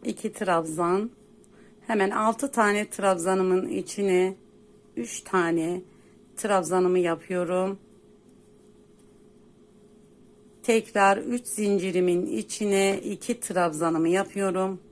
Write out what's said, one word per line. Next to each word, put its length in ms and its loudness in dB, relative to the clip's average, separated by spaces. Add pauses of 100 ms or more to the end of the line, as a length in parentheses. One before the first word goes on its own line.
İki 300 -6
trabzan. 800 -2 (760)
Hemen 220 0
altı 420 0
tane 380 2
trabzanımın 800 0
içine 680 0 (600)
üç 260 -8
tane 600 0 (560)
trabzanımı 600 2
yapıyorum. 800 -2 (2750)
Tekrar 540 4
üç 300 -4
zincirimin 800 0
içine 720 0
iki 400 -6
trabzanımı 680 0
yapıyorum. 680 0 (120)